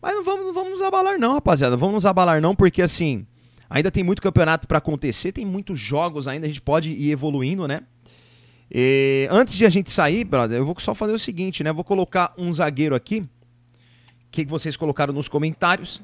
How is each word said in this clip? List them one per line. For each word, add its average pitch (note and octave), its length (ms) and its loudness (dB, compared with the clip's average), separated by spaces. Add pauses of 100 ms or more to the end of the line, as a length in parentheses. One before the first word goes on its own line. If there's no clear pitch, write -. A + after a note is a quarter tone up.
Mas G4 120 -4
não G#4 100 -4
vamos, F#4+ 220 -4
não F#4+ 80 -6
vamos F#4 180 -6
nos F#4+ 100 -6
abalar F#4+ 360 0
não, B3 160 2
rapaziada. C#3 440 2
Vamos F#3+ 180 0
nos G3 100 0
abalar F3 340 4
não, E3+ 160 2
porque F#3 260 4
assim, D3 440 0 (440)
ainda D#3 220 0
tem G3 120 0
muito F3+ 180 2
campeonato E3 460 2
pra D#3+ 100 2
acontecer, D3 560 -2
tem B3 120 -8
muitos G3 320 -6
jogos D3 500 -4
ainda, D3 180 -8
a D3+ 40 -4
gente C#3+ 120 -10
pode D#3 300 0
ir D3 200 0
evoluindo, D3 560 -2
né? C#3 140 -4 (880)
E C3+ 640 2
antes A#3 240 4
de G3 100 4
a G#3 40 10
gente F3+ 200 2
sair, F3+ 360 0
brother, A#2+ 320 0
eu C3 80 0
vou E3 120 -4
só - 160 -4
fazer G#3+ 200 -2
o A3 60 -2
seguinte, F#3 440 -6
né? D3+ 80 -2
Vou D#3+ 140 -6
colocar F#3 520 0
um F3 140 -4
zagueiro D3+ 440 0
aqui. G#3 260 -4
O F3 40 -10 (1040)
que D#3+ 140 -4
que C#3+ 80 -6
vocês D#3 240 -4
colocaram D3 380 -2
nos C#3 160 -4
comentários? E3+ 760 -2